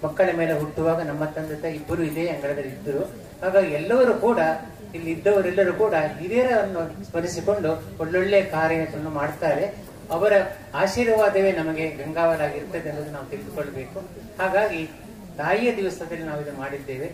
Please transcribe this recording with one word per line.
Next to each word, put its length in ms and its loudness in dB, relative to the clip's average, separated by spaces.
ಮಕ್ಕಳ 340 2
ಮೇಲೆ 160 2
ಹುಟ್ಟುವಾಗ 480 0
ನಮ್ಮ 240 -2
ತಂದೆ 300 -6
ತಾಯಿ 200 -6
ಇಬ್ಬರು 280 -2
ಇದೇ 240 -2
ಅಂಗಳದಲ್ಲಿ 420 -4
ಇದ್ದರು. 440 -4
ಹಾಗಾಗಿ 320 4
ಎಲ್ಲರೂ 400 4
ಕೂಡ, 260 2
ಇಲ್ಲಿ 160 -4
ಇದ್ದವರೆಲ್ಲರೂ 640 4
ಕೂಡ 200 2
ಹಿರಿಯರನ್ನು 1120 0
ಸ್ಮರಿಸಿಕೊಂಡು 960 -2
ಒಳ್ಳೊಳ್ಳೆ 420 4
ಕಾರ್ಯವನ್ನು 680 0
ಮಾಡ್ತಾರೆ. 680 0
ಅವರ 240 4
ಆಶೀರ್ವಾದವೇ 800 4
ನಮಗೆ 380 -2
ಗಂಗಾವಲಾಗಿರ್ತದೆ 1000 -2
ಅನ್ನೋದು 220 -6
ನಾವು 140 -10
ತಿಳಿದುಕೊಳ್ಬೇಕು. 760 -8
ಹಾಗಾಗಿ 500 2
ತಾಯಿಯ 380 2
ದಿವಸದಲ್ಲಿ 480 -4
ನಾವು 180 -6
ಇದನ್ನು 180 -10
ಮಾಡಿದ್ದೇವೆ 540 -8